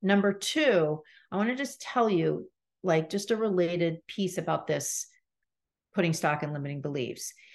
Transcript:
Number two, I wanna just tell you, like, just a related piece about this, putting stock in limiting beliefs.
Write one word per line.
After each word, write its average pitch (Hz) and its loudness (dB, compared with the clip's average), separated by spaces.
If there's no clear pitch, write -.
Number 202 4
two, 185 2
I 190 -4
wanna 226 0
just 277 -8
tell 233 2
you, 160 0
like, 160 2
just 202 -4
a 226 2
related 175 2
piece 185 -2
about 160 -2
this, - -4
putting 170 2
stock 151 0
in 147 -4
limiting 143 -6
beliefs. 135 -6